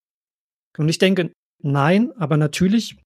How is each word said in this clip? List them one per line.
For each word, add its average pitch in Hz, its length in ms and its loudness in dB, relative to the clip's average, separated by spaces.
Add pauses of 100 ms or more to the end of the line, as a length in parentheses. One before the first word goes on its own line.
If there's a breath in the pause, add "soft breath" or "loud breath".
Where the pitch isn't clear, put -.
(760)
Und 151 100 -2
ich 165 120 -2
denke, 185 340 0 (280)
nein, 160 520 2
aber 156 240 -2
natürlich, 185 580 -2 (100)